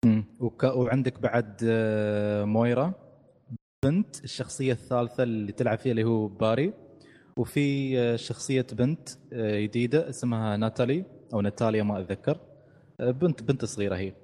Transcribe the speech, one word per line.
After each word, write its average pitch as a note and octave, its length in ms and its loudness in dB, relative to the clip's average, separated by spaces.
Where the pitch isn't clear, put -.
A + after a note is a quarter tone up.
مم. A2 200 6
وك-، A#2+ 240 -2
وعندك B2+ 560 2
بعد، A2+ 440 -2
آه، G#2+ 800 2
مويرا A#2+ 480 2
بنت E3+ 400 0
الشخصية - 480 -4
الثالثة A#2+ 500 -2
اللي G#2+ 300 -2
تلعب A2+ 260 0
فيها C3 120 -2
اللي A2+ 140 2
هو A2+ 240 0
باري. A2+ 440 0
وفي، C3+ 640 0
آه، A#2 180 2
شخصية B2+ 560 -2
بنت، B2 360 0
آه، G#2+ 280 0
جديدة A#2+ 480 0
اسمها A2+ 480 -2
ناتالي B2 480 0
أو G#2+ 60 0
ناتاليا، G#2+ 420 0
ما G#2 180 -2
أتذكر. G2 380 -4
آه، B2 100 2
بنت، C#3+ 320 0
بنت B2+ 220 0
صغيرة G2+ 320 -2
هي. F#2+ 160 -4